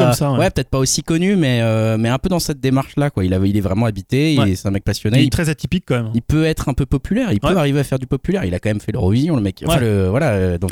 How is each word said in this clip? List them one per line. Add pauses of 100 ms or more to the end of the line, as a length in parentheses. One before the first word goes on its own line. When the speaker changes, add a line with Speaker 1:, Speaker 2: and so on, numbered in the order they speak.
Speaker 1:
pas,
Speaker 2:
comme
ça,
ouais.
Speaker 1:
ouais,
peut-être
pas
aussi
connu,
mais,
euh...
mais
un
peu
dans
cette
démarche-là,
quoi.
Il
a,
il
est
vraiment
habité,
il
Speaker 2:
Ouais.
Speaker 1:
est,
c'est
un
mec
passionné,
Speaker 2:
Il
est
Speaker 1:
il,
Speaker 2:
très
atypique,
quand
même.
Speaker 1:
il
peut
être
un
peu
populaire,
il
peut
Speaker 2:
Ouais.
Speaker 1:
arriver
à
faire
du
populaire.
Il
a
quand
même
fait
l'Eurovision,
le
mec.
Enfin,
Speaker 2:
Ouais.
Speaker 1:
le,
voilà,
euh,
donc,